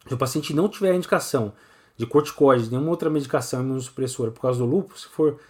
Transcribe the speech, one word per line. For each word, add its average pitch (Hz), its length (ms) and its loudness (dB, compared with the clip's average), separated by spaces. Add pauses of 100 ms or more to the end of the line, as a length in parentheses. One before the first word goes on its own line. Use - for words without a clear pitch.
se 131 60 -6
o 123 40 -6
paciente 143 380 -2
não 185 140 2
tiver 190 240 0
indicação 151 580 0 (460)
de 117 80 -4
corticoide, 135 640 4
nenhuma 135 200 -2
outra 165 200 0
medicação 135 520 -2
imunossupressora 131 720 -4
por - 100 -14
causa 127 180 0
do 123 60 0
lúpus, 165 360 -2
se - 80 -18
for 151 280 0 (120)